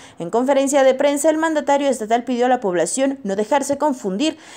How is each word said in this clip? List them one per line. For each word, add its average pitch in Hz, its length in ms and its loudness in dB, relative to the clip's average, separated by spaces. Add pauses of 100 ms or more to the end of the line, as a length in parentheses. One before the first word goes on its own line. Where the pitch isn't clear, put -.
(200)
En 170 100 -10
conferencia 269 540 2
de 262 100 6
prensa, 285 360 2
el 311 60 2
mandatario 294 520 0
estatal 233 340 -2
pidió 247 240 -2
a - 20 2
la 247 120 2
población 226 640 -2
no 190 100 -4
dejarse 277 420 0
confundir, 285 640 -2 (180)